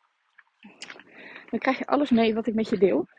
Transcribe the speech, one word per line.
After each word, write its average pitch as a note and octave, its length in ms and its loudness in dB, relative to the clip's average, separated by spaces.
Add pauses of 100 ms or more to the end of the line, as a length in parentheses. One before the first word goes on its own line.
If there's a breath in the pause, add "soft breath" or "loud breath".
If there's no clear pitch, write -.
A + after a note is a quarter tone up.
(1500 loud breath)
Dan A3+ 100 -4
krijg C4 180 0
je - 80 -8
alles C#4+ 240 0
mee A3+ 240 4
wat F#3+ 140 -4
ik A3+ 60 -4
met A3 160 -2
je G#3+ 80 -2
deel G3+ 300 2 (120)